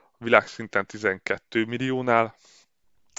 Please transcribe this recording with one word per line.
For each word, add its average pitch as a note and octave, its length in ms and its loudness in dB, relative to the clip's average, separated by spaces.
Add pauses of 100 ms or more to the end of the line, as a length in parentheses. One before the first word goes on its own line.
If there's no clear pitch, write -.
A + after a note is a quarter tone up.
(180)
világszinten A2 680 0
tizenkettő G#2 760 -4
milliónál, A#2+ 720 0 (840)